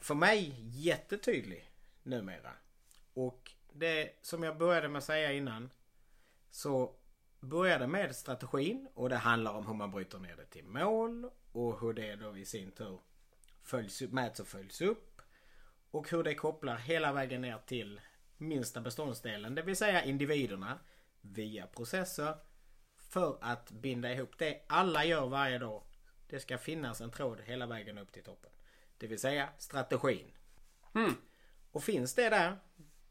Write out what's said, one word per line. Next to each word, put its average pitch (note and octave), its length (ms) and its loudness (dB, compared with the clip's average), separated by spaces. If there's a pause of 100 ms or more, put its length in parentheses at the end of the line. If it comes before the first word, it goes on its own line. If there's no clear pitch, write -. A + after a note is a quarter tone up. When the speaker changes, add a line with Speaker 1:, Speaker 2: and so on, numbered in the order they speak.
Speaker 1:
för - 140 0
mig F3 440 6
jättetydlig C3 1120 -2 (320)
numera. F#2+ 500 -6 (600)
Och B2+ 360 -4 (220)
det D#3 380 0 (120)
som E3+ 200 -4
jag D#3 160 -2
började E3 300 6
med C#3+ 100 -2
att C3+ 60 -4
säga D#3 280 2
innan, B2+ 380 -4 (800)
så C3 440 0 (460)
började D3+ 460 4
med D#3+ 300 0
strategin, D3 760 -2
och B2+ 140 0
det B2+ 80 2
handlar A2+ 360 4
om G#2+ 140 -6
hur A2 80 -4
man G#2 160 -4
bryter F#2+ 280 -6
ner F2 180 -12
det D2+ 100 -16
till E2 180 -16
mål A3 680 0 (220)
och A#2 280 -2
hur A#2 120 0
det G#2+ 240 -6
då G#2 220 -12
i G2 60 -12
sin G2 260 -8
tur F#2+ 300 -12 (640)
följs A2+ 400 -4
upp, A#2+ 100 -4
mäts B2 280 0
och G2 60 -10
följs G2 340 -12
upp - 420 0 (680)
och D3+ 200 -6
hur E3 120 4
det D3+ 120 0
kopplar D3 420 -2
hela D3 360 2
vägen C3 280 -2
ner A#2+ 260 -6
till G#2 340 -6 (360)
minsta C#3 440 -2
beståndsdelen, A#2 720 -4
det D#3 80 -2
vill F#3 140 0
säga F#3+ 280 6
individerna, C3+ 760 0 (420)
via G#2 460 -8
processer D#3 680 -2 (760)
för E3+ 300 2
att A#2+ 300 -4
binda B2 420 -2
ihop B2 260 -4
det D3+ 300 0
alla D#3+ 360 6
gör D#3+ 220 4
varje C3 320 2
dag. A2 240 -6 (440)
Det C3+ 140 -8
ska B2+ 180 -6
finnas D3 420 -4
en A2+ 100 -6
tråd A#2+ 340 -4
hela B2 220 -4
vägen G#2+ 320 -8
upp G2+ 140 -16
till G2+ 120 -16
toppen, - 260 -18 (480)
det - 80 -8
vill G#2+ 120 -4
säga C#3 300 0 (100)
strategin. - 720 0 (640)
Speaker 2:
Mm. G#3 200 4 (580)
Speaker 1:
Och D3+ 100 -4
finns C3+ 320 2
det A#3+ 160 6
där, F#3+ 260 6 (540)